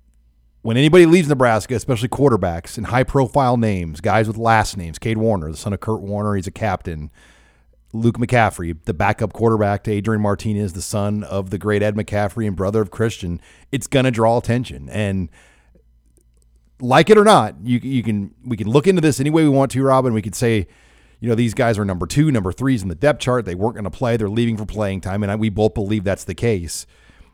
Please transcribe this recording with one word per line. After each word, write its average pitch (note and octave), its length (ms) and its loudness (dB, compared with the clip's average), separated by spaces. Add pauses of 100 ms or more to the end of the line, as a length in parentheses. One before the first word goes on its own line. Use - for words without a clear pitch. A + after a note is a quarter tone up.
(640)
when A2+ 140 -2
anybody D#3+ 300 8
leaves E3 200 6
Nebraska, B2+ 480 2
especially A#2 360 -2
quarterbacks F#2+ 680 0
and G#2+ 120 -8
high-profile B2+ 680 0
names, F#2+ 460 -2
guys A2 260 2
with A2 80 -6
last A2+ 400 2
names, E2 220 -10
Cade A2 180 -4
Warner, G#2 340 0
the D2+ 60 -10
son - 160 -6
of F#2 80 -6
Kurt A2 220 -4
Warner, G#2 320 -4
he's F#2+ 120 -4
a F#2+ 40 -8
captain. F2 600 -6 (840)
Luke A2+ 240 0
McCaffrey, G#2 680 0
the G#2+ 80 -4
backup G2+ 400 -2
quarterback G#2+ 520 0
to A2+ 60 -4
Adrian G#2 300 -2
Martinez, G#2 540 -2
the F2+ 80 -10
son G#2 420 -4
of F#2+ 240 -6
the G2 80 -6
great G2+ 260 0
Ed G#2 120 0
McCaffrey G#2 520 -2
and F#2+ 100 -4
brother G2+ 260 0
of F#2+ 80 -6
Christian, F#2+ 500 -4 (320)
it's C#3 140 -6
gonna C3 240 2
draw A2+ 260 2
attention. A#2 540 -4
And G2 400 -4 (1500)
like C3 300 4
it G#3+ 80 8
or G#3 80 8
not, C3 380 6
you, A#2+ 160 0
you B2 240 -2
can, G#2 320 -4 (100)
we A#2+ 140 -4
can G2+ 100 -4
look C#3 180 2
into F#3 140 4
this D3+ 180 2
any C#3 120 -2
way D#3+ 140 4
we D3+ 40 4
want C3+ 220 2
to, C3 120 -2
Robin. C3 300 2
We A2 80 0
could G2 140 -8
say, A2+ 320 0 (540)
you A2 100 -4
know, A2+ 40 2
these A2+ 200 0
guys A#2 240 0
are G#2 80 -2
number F#2 180 -4
two, D3+ 260 2
number F#2+ 220 0
threes B2+ 300 -2
in F#2+ 80 -6
the E2 40 -6
depth C#3+ 260 0
chart. B2 260 -2
They F2+ 80 -6
weren't A2 220 -2
gonna G2 140 -8
play. A#2 280 -2
They're G#2+ 100 -2
leaving A2+ 300 0
for G#2+ 80 -8
playing G2 340 -4
time, G2 220 -4
and G2+ 100 -2
I, G#2+ 40 -2
we A2 120 0
both G#2 240 0
believe G#2 320 -4
that's F#2+ 200 -4
the F#2 100 -8
case. F#2+ 500 -4 (500)